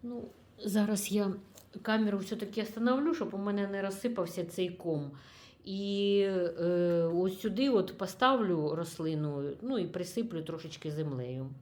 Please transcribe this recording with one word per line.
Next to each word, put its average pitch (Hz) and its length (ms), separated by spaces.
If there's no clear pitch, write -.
Ну, 240 200
зараз 208 460
я 196 220
камеру 220 360
все-таки 208 440
остановлю, 254 520
щоб 233 200
у 196 40
мене 202 300
не 196 140
розсипався 196 640
цей 180 240
ком. 151 420
І, 202 540
е, 170 560
ось 185 260
сюди 220 280
от 196 280
поставлю 185 760
рослину, 156 680
ну, 247 180
і 175 60
присиплю 175 560
трошечки 160 500
землею. 135 580